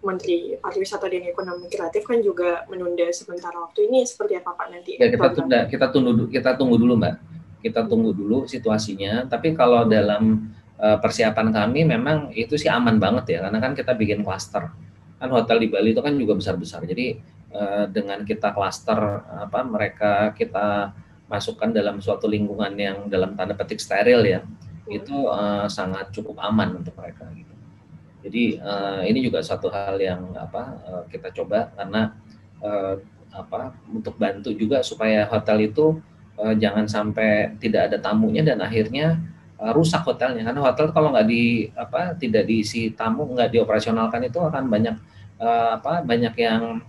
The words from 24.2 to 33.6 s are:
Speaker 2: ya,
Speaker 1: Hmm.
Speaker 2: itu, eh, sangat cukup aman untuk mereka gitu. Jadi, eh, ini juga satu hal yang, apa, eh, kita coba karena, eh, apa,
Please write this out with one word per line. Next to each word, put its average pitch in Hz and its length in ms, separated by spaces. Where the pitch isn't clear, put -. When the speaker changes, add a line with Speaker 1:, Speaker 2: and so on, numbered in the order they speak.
Speaker 2:
ya, 95 160
Speaker 1:
Hmm. - 560
Speaker 2:
itu, 139 320
eh, 101 400
sangat 95 400
cukup - 320
aman 92 400
untuk - 160
mereka 85 400
gitu. - 160
Jadi, 113 400
eh, 98 480
ini 127 160
juga 107 160
satu 90 320
hal 98 240
yang, 92 400
apa, - 480
eh, 90 240
kita - 240
coba 104 400
karena, 107 400
eh, 98 340
apa, 113 400